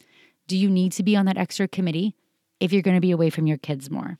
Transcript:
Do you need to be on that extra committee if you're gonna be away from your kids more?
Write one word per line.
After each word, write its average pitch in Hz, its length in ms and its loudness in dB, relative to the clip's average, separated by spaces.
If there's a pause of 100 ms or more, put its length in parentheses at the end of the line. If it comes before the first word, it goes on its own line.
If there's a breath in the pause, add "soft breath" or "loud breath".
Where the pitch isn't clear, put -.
(460 soft breath)
Do 190 100 -4
you 196 140 2
need 185 220 2
to - 100 -4
be 208 140 2
on 196 100 2
that 190 100 0
extra 185 320 -2
committee 185 460 -2 (460)
if 185 120 0
you're 196 100 2
gonna 185 180 4
be 180 100 2
away 165 200 2
from 160 160 0
your 151 120 0
kids 139 320 -8
more? 156 300 -8